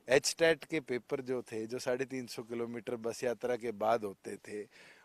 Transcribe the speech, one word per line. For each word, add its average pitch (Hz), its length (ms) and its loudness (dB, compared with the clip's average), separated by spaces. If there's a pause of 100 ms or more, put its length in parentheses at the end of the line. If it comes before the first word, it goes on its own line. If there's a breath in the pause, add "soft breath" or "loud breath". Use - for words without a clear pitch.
एचटेट 156 560 6
के 160 160 -2
पेपर 131 400 -2
जो 127 220 -2
थे, 110 240 -6
जो 123 120 -4
साढ़े 127 260 0
तीन 127 220 -6
सौ - 160 -8
किलोमीटर 117 540 -4
बस 113 280 -4
यात्रा 123 320 0
के 117 160 -4
बाद 107 320 2
होते 101 320 -8
थे, 104 320 -10 (360 soft breath)